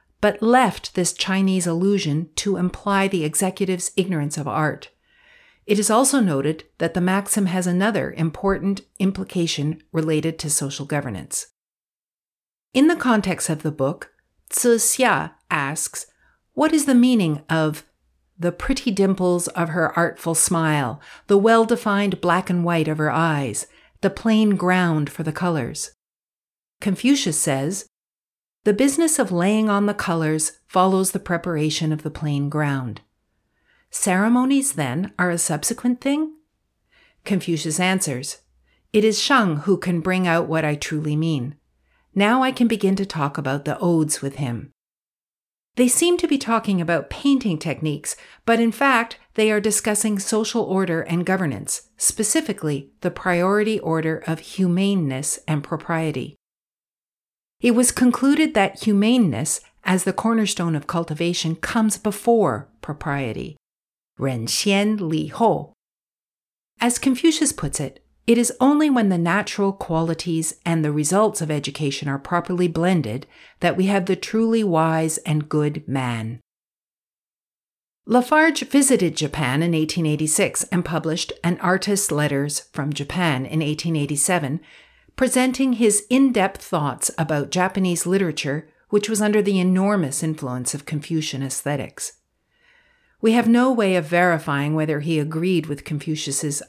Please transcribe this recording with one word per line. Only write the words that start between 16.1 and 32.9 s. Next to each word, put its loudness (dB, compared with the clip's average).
"What 2
is 4
the 2
meaning 4
of -2
the -2
pretty -4
dimples 2
of -4
her -2
artful -2
smile, 0
the 6
well-defined 2
black 0
and 0
white 0
of -4
her 0
eyes, -2
the 2
plain 2
ground 2
for -10
the -4
colors?" -4
Confucius 2
says, -2
"The 4
business 2
of 0
laying 2
on 2
the 0
colors -2
follows 2
the -4
preparation -2
of -2
the -6
plain -4
ground." -2